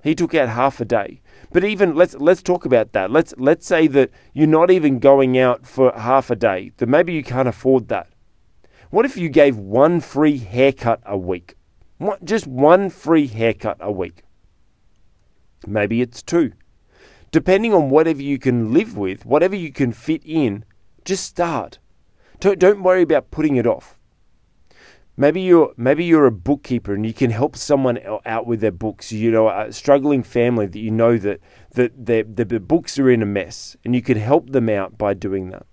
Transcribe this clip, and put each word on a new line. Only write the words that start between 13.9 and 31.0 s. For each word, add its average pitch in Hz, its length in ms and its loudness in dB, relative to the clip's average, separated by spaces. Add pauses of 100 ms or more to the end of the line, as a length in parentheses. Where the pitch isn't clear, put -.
week. 90 320 -10 (1400)
Maybe 104 360 -2
it's 123 200 -6
two. 165 300 -2 (800)
Depending 196 420 2
on 151 160 2
whatever 156 320 2
you 139 160 -4
can 120 360 -2
live 208 240 0
with, 98 280 -6
whatever 165 300 0
you 165 160 -10
can 127 220 -2
fit - 300 -6
in, 131 400 -4 (420)
just 190 200 -6
start. 151 540 -6 (600)
Don't, 190 200 0
don't 196 240 4
worry 185 180 2
about 151 300 0
putting 151 240 -2
it 117 100 0
off. - 320 -4 (1200)
Maybe 151 220 2
you're, 170 340 4
maybe 147 300 0
you're 156 220 4
a 117 40 4
bookkeeper 110 600 -4
and 104 100 -4
you 110 100 -6
can 123 180 -2
help 117 240 -4
someone 131 420 0
el-, 104 300 -10
out 113 180 -6
with 117 160 -4
their 107 100 0
books, 101 400 -10
you 113 200 0
know, 110 180 4
a 110 240 -6
struggling 139 480 2
family 117 460 -2
that 90 100 -14
you 107 140 -8
know 117 260 2